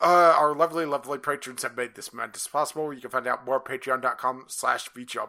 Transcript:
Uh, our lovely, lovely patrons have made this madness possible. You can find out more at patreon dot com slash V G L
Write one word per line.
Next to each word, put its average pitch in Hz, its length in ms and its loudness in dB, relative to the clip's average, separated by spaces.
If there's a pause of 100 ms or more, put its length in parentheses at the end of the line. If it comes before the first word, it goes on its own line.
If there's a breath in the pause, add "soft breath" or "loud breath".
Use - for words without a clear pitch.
Uh, 170 360 8
our 151 160 4
lovely, 160 300 2
lovely 143 360 -4
patrons 131 440 -6
have 120 140 -8
made 120 180 -4
this - 180 -16
madness 113 340 -10
possible. 151 460 -4
You 131 60 -14
can 120 120 -14
find 123 140 -2
out 123 200 -4
more 135 100 0
at 131 80 0
patreon 131 380 -4
dot 123 160 0
com 131 320 -4
slash - 440 -2
V 123 120 -14
G 123 120 -12
L 110 120 -4